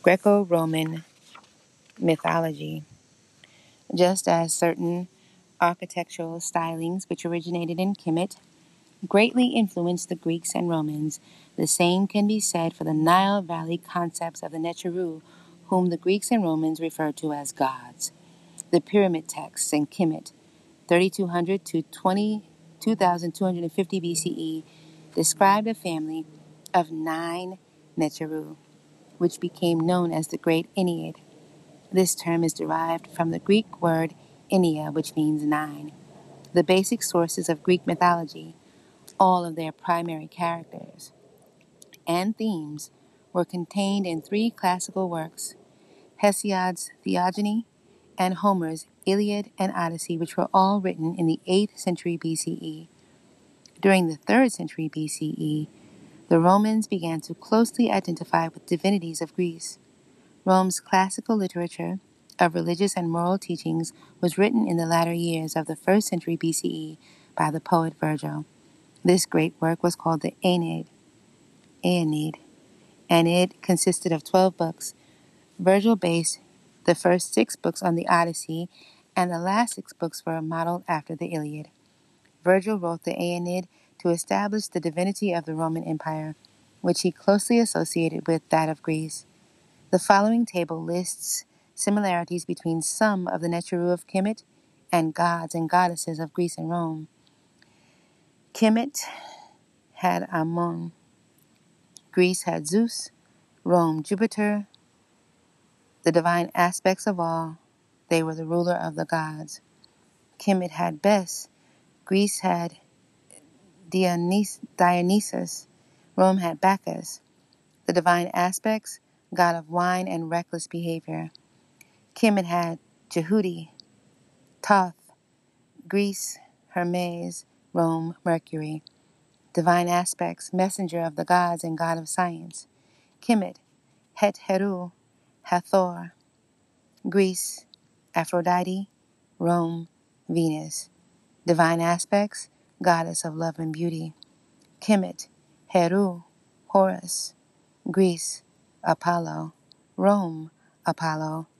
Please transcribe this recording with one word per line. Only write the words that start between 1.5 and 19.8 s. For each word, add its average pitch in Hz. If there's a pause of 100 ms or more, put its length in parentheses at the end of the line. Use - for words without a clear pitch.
mythology. 160 (1080)
Just 180
as 165
certain 170 (520)
architectural 170
stylings 165
which -
originated 170
in 196
Kemet 170 (720)
greatly 240
influenced 180
the 180
Greeks 170
and 175
Romans, 151 (360)
the 165
same 180
can 208
be 214
said 165
for -
the 156
Nile 185
Valley 165
concepts 170
of -
the 165
Neteru, 170 (460)
whom 180
the 170
Greeks 190
and 226
Romans 160
referred 156
to 156
as 143
gods. 127 (580)
The 175
pyramid 185
texts -
in 147